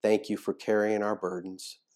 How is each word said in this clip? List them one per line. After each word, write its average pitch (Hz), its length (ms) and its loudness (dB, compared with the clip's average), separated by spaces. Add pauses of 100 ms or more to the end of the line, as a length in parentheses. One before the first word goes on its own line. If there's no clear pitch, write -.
Thank 107 280 4
you 104 60 0
for - 180 -4
carrying 107 500 2
our 104 120 0
burdens 92 600 -8 (180)